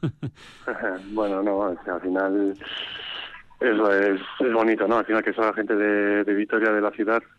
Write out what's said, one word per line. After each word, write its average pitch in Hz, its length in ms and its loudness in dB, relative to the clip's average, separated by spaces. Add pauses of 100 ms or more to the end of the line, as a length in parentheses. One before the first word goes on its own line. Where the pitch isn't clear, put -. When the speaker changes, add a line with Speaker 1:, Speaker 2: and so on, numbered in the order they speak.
Speaker 1:
<laughs> - 640 -8
Speaker 2:
<laughs> 101 460 -6
Bueno, 101 320 0
no, 98 140 0
o 98 260 -2
sea, 92 100 -4
al 85 60 -6
final 98 580 0 (1000)
eso 107 320 2
es, 98 280 2 (200)
es 123 120 2
bonito, 110 360 2
¿no? 117 100 4
Al 104 60 0
final 110 180 0
que 104 100 -2
son 110 140 0
la 104 80 0
gente 107 220 0
de, 104 480 2
de 101 100 0
Vitoria, 107 380 2
de 107 80 2
la 104 100 0
ciudad, 113 320 0 (160)